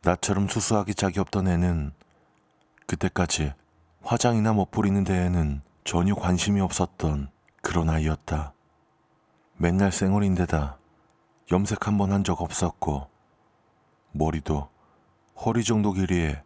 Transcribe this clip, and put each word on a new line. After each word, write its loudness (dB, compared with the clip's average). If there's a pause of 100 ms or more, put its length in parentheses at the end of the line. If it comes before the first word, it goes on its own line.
나처럼 0
수수하기 0
짝이 -2
없던 -2
애는 0 (920)
그때까지 -2 (500)
화장이나 2
멋부리는 2
데에는 0 (240)
전혀 0
관심이 0
없었던 -2 (300)
그런 0
아이였다. -2 (1040)
맨날 2
쌩얼인데다 0 (760)
염색 0
한 2
번 2
한 2
적 -2
없었고 -4 (1000)
머리도 -2 (760)
허리 0
정도 2
길이에 0